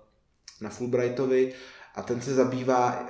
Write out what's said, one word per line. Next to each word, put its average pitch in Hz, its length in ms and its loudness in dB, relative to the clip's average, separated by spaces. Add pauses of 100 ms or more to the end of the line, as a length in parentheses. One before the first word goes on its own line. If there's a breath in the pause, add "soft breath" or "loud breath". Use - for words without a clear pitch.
(600)
na 107 100 -8
Fulbrightovi, 127 840 0 (420 loud breath)
a 107 80 -10
ten 120 180 -4
se 135 140 -4
zabývá, 123 760 2